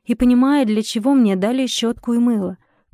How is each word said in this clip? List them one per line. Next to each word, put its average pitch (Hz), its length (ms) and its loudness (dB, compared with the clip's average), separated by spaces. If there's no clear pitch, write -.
и 240 100 -4
понимая, 254 520 2
для 214 180 0
чего 233 300 -2
мне 214 240 2
дали 247 300 -2
щетку 233 460 -4
и 233 40 0
мыло. 214 400 -2